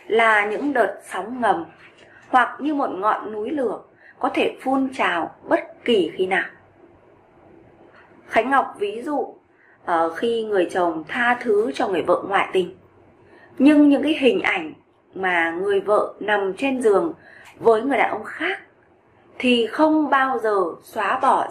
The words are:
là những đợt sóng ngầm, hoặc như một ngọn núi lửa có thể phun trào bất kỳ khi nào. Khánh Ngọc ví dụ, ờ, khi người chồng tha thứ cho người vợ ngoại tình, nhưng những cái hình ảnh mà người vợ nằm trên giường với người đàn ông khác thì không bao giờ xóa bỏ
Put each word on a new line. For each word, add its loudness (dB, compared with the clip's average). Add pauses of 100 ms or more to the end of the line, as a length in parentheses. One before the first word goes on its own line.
là 4
những -4
đợt 0
sóng -8
ngầm, 0 (640)
hoặc 2
như -4
một -2
ngọn -2
núi -8
lửa -4 (400)
có -2
thể -2
phun 0
trào -2
bất -4
kỳ 2
khi -2
nào. -2 (1800)
Khánh 0
Ngọc 0
ví -6
dụ, -6 (500)
ờ, 0
khi -4
người 0
chồng -2
tha 0
thứ 0
cho -4
người -2
vợ 2
ngoại 0
tình, -2 (800)
nhưng 8
những 2
cái 0
hình 2
ảnh -4 (400)
mà 0
người -2
vợ 0
nằm -2
trên -4
giường 2 (460)
với 4
người -2
đàn 0
ông -8
khác -6 (760)
thì 2
không 2
bao 0
giờ 0 (240)
xóa -4
bỏ 2